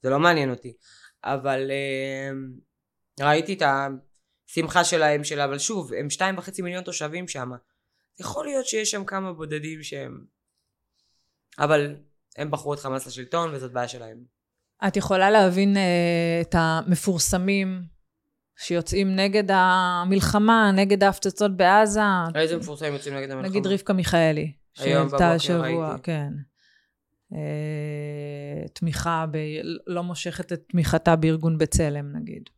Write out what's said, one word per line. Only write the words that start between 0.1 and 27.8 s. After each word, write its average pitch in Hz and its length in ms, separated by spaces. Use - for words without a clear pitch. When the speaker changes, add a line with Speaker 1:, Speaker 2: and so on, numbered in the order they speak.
Speaker 1:
לא 139 80
מעניין 156 320
אותי. 123 260
אבל, 135 460
אה, 135 600
ראיתי 160 280
את 185 80
השמחה - 360
שלהם, 151 400
של, 147 160
אבל 139 180
שוב, 156 360
הם 139 160
שתיים 190 280
וחצי 190 240
מיליון 180 220
תושבים 170 440
שם. 127 220
יכול 294 240
להיות 269 220
שיש 214 240
שם 202 140
כמה 190 280
בודדים 156 500
שהם... 131 420
אבל 147 380
הם 147 140
בחרו 147 240
את 143 40
חמאס 135 280
לשלטון, 135 480
וזאת 127 180
בעיה 123 160
שלהם. 117 300
Speaker 2:
את 185 80
יכולה 196 340
להבין, 196 460
אה, 170 640
את 165 180
המפורסמים 185 1200
שיוצאים 180 600
נגד 202 320
המלחמה, 190 1300
נגד 196 300
ההפצצות 196 520
בעזה? 202 440
Speaker 1:
איזה 160 220
מפורסמים 147 360
יוצאים 139 220
נגד 135 160
המלחמה? 135 180
Speaker 2:
נגיד 190 180
רבקה 196 260
מיכאלי, 160 600
Speaker 1:
היום 139 300
Speaker 2:
שהעלתה 139 80
Speaker 1:
בבוקר 170 180
Speaker 2:
השבוע, 165 540
Speaker 1:
ראיתי. 151 140
Speaker 2:
כן. 151 300
אה, 147 1400